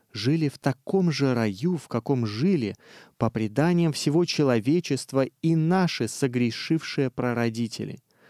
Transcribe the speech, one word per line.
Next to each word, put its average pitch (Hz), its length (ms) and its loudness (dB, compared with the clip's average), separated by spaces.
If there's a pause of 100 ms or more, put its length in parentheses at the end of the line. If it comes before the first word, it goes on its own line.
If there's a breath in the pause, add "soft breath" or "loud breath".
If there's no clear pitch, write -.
(120)
жили 143 360 0
в - 100 -8
таком 180 520 0
же 135 240 2
раю, 117 420 0
в 139 120 -10
каком 120 380 0
жили, 117 500 0 (420 loud breath)
по 117 120 2
преданиям 147 600 2
всего 151 320 0
человечества, 135 1000 0 (160)
и 165 140 4
наши 160 500 2
согрешившие 123 1040 -2
прародители. 117 880 -4 (320 soft breath)